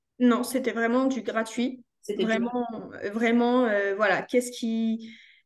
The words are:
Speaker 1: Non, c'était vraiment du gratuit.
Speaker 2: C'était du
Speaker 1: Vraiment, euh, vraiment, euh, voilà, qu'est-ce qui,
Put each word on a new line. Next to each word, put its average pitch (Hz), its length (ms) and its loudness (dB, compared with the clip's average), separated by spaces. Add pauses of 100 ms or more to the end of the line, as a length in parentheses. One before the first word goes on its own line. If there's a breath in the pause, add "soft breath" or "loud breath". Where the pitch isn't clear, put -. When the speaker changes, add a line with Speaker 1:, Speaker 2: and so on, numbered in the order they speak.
(180)
Speaker 1:
Non, 247 260 4
c'était 254 280 -2
vraiment 233 320 2
du 262 160 0
gratuit. 226 640 -4 (180)
Speaker 2:
C'était - 240 -4
du - 0 -
Speaker 1:
Vraiment, 233 420 -2 (380)
euh, 202 60 -6
vraiment, 240 560 2
euh, 202 280 0
voilà, 196 280 2
qu'est-ce 247 280 0
qui, 226 600 -4 (360 loud breath)